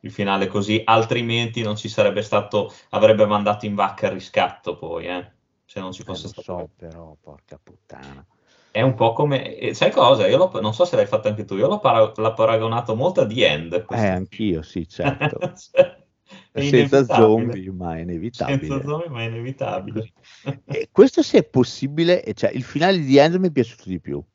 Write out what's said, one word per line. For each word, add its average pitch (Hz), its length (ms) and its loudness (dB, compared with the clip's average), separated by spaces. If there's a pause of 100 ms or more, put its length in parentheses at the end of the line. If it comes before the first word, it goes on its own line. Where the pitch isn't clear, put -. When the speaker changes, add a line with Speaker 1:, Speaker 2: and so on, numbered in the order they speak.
Speaker 1:
Il - 100 -14
finale 98 360 -2
così, 107 380 -2
altrimenti 117 760 0
non 104 140 -4
ci 107 120 -10
sarebbe 104 340 0
stato, 104 500 -2 (180)
avrebbe 104 360 4
mandato 104 400 -2
in 104 80 -6
vacca 101 320 -4
il 92 60 -2
riscatto - 680 -6
poi, 82 280 -10
eh, 90 240 -10 (360)
se - 140 -14
non 92 120 -12
ci 95 80 -18
Speaker 2:
Eh, 104 40 -18
Speaker 1:
fosse - 180 -12
Speaker 2:
lo - 60 -14
Speaker 1:
stato. - 140 -18
Speaker 2:
so, 90 320 -12
però, 82 460 -20
porca 71 420 -20
puttana. 69 640 -20 (480)
Speaker 1:
È 107 80 -2
un 131 140 2
po' 117 180 2
come, 143 440 -2
eh, 110 180 -6
sai 180 160 2
cosa? 117 380 4
Io 117 100 4
l'ho... 180 240 0
non 107 100 -2
so 175 120 2
se 175 100 -6
l'hai 107 120 4
fatto 107 200 -2
anche 107 180 -4
tu, 95 120 -8
io 104 100 2
l'ho - 140 0
para-, 113 340 4
l'ho 110 200 -2
paragonato 113 600 0
molto 170 280 0
a 120 40 2
The 107 200 0
End, 82 380 -2
questo 113 200 -4
Speaker 2:
Eh, - 20 2
Speaker 1:
film. 92 100 0
Speaker 2:
anch'io, 92 460 -4
sì, 82 260 -10
certo. - 500 -4
Speaker 1:
<laughs> 180 140 -8 (200)
Cioè, - 240 2 (560)
è 110 100 -6
Speaker 2:
Senza 139 360 4
Speaker 1:
inevitabile. 120 280 4
Speaker 2:
zombie, 107 460 0
ma 87 240 -8
è 80 40 -8
inevitabile. 87 680 -6
Speaker 1:
Senza 139 220 -6
zombie, 160 200 -6
ma 123 140 -10
è - 40 -6
inevitabile. 113 840 -10 (320)
Speaker 2:
Così. 139 200 -10
E - 280 -8
questo, 262 300 6
se - 160 4
è 175 60 4
possibile, 151 800 0
e - 120 -8
cioè, - 200 -2
il 127 80 -4
finale 175 360 0
di 139 160 0
The 139 80 10
End 160 120 4
mi 185 140 0
è - 20 -2
piaciuto 123 380 -2
di 92 120 -4
più. 71 220 -8 (120)